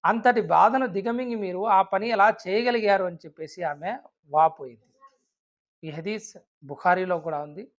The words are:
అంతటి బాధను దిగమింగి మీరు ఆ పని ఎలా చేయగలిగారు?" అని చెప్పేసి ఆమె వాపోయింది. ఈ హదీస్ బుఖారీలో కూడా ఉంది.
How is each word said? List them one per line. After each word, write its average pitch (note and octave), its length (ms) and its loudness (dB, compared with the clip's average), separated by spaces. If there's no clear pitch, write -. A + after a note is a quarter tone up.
అంతటి A3 360 2
బాధను G#3 460 4
దిగమింగి A#3 480 -4
మీరు F#3+ 320 -4
ఆ G3 140 4
పని G3 280 -2
ఎలా G#3+ 240 4
చేయగలిగారు?" G#3+ 560 0
అని F3 120 -6
చెప్పేసి D#3+ 480 -14
ఆమె D#3 340 -6
వాపోయింది. D3 600 0
ఈ D#3+ 80 -10
హదీస్ G3 460 -10
బుఖారీలో F3+ 560 0
కూడా D3+ 200 -6
ఉంది. D3+ 400 -14